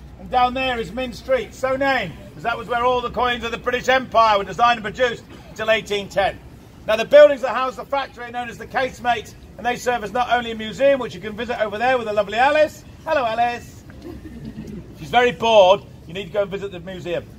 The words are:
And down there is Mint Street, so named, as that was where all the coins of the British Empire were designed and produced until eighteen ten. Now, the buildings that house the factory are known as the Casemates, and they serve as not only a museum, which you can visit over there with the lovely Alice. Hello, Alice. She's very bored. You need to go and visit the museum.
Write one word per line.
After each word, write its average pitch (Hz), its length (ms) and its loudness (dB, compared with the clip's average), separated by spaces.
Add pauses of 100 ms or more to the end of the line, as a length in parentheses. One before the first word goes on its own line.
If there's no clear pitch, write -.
(180)
And 190 100 -16
down 247 240 2
there 262 260 -2
is 220 120 -6
Mint 247 240 -8
Street, 247 380 -2
so 262 220 -4
named, 262 380 0 (240)
as 151 60 -16
that 226 140 -2
was 226 100 -10
where 240 160 -2
all 247 180 2
the 233 100 -6
coins 240 320 -2
of 226 80 -6
the 240 60 -8
British 247 320 -4
Empire 226 480 4
were 202 80 0
designed 208 320 2
and 220 60 -12
produced 214 400 -2 (260)
until 220 200 -8
eighteen 202 400 0
ten. 185 300 0 (480)
Now, 214 100 2
the 226 80 0
buildings 285 360 8
that 233 120 -4
house 254 240 -4
the 226 80 -12
factory 254 400 -6
are 240 60 -14
known 240 180 -8
as 196 80 -14
the 214 100 -14
Casemates, 247 680 -2 (220)
and - 80 -8
they 240 120 0
serve 233 260 -2
as 202 80 -8
not 226 200 -2
only 233 200 0
a 226 40 -6
museum, 220 440 2
which 226 160 -8
you 170 60 -14
can 214 120 -10
visit 226 280 -4
over 208 160 -2
there 254 200 2
with 233 100 -4
the 208 60 -4
lovely 208 240 0
Alice. 294 460 2 (220)
Hello, 302 200 0
Alice. 233 580 -4 (1160)
She's 156 100 -14
very 240 220 4
bored. 208 520 6 (240)
You 160 60 -14
need 196 120 -8
to 165 60 -16
go 202 100 0
and 196 100 -2
visit 190 220 -8
the 175 80 -12
museum. 170 440 -6 (140)